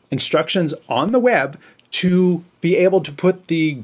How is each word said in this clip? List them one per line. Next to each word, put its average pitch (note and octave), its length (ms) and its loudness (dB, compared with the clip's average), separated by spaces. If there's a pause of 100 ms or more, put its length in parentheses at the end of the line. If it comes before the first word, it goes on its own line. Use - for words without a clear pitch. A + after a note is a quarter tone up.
(120)
instructions D#3 640 -2 (120)
on C#3 240 -2
the B3+ 80 2
web E3+ 380 0 (340)
to F3+ 520 2 (160)
be E3+ 160 0
able F#3 240 4
to D3+ 140 -6
put F#3 340 -2
the D#3+ 240 0 (120)